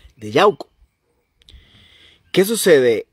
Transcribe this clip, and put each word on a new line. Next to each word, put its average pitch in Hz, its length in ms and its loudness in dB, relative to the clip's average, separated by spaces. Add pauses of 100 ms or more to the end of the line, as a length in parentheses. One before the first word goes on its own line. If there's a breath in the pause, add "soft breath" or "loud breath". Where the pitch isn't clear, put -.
(160)
de 107 160 -18
Yauco. 185 380 -2 (1600 soft breath)
¿Qué 185 140 0
sucede, 143 680 0